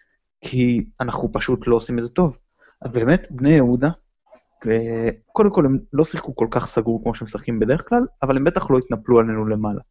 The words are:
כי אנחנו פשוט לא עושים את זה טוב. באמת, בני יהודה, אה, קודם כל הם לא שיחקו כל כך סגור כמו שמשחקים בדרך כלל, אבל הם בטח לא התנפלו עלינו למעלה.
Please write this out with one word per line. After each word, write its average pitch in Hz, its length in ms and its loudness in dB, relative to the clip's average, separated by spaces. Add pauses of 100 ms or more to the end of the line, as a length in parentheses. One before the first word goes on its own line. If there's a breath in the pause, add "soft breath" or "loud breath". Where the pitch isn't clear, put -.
(420 soft breath)
כי 123 440 0 (140)
אנחנו 120 320 -4
פשוט - 360 -2
לא 120 80 4
עושים 117 220 -2
את 117 60 -4
זה 120 60 -8
טוב. 170 280 0 (460 soft breath)
באמת, 123 480 0
בני 127 180 0
יהודה, 131 400 4 (760)
אה, 113 420 -2 (220)
קודם 208 180 2
כל 185 160 4
הם 135 140 2 (140)
לא 147 120 2
שיחקו - 300 -8
כל 113 160 0
כך 117 140 -2
סגור 110 380 -4
כמו 117 120 -4
שמשחקים 110 440 -8
בדרך 120 300 0
כלל, 240 160 2 (180)
אבל 135 140 0
הם 135 60 0
בטח - 280 0
לא 131 60 6
התנפלו 120 420 2
עלינו 110 260 0
למעלה. 107 460 -4